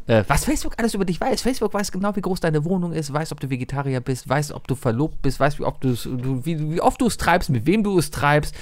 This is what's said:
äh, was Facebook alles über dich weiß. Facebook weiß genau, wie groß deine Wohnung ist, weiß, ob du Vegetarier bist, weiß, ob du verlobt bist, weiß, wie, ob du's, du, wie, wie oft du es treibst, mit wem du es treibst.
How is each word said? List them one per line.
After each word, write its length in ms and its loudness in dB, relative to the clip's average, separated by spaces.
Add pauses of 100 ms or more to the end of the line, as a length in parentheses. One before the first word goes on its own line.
äh, 200 6
was 180 2
Facebook 320 0
alles 160 0
über 120 0
dich 140 -2
weiß. 220 0
Facebook 320 0
weiß 180 -2
genau, 240 -2
wie 60 -2
groß 180 -2
deine 260 2
Wohnung 280 0
ist, 180 -4
weiß, 200 -2
ob 80 -8
du 100 -4
Vegetarier 520 -2
bist, 280 -4
weiß, 240 0
ob 140 -12
du 80 0
verlobt 460 0
bist, 180 0
weiß, 200 2
wie, 40 -4
ob 180 -4
du's, 220 0
du, 420 -4
wie, 260 -2
wie 100 -2
oft 200 2
du 60 4
es 100 -2
treibst, 320 2
mit 160 2
wem 180 4
du 140 2
es 140 2
treibst. 500 2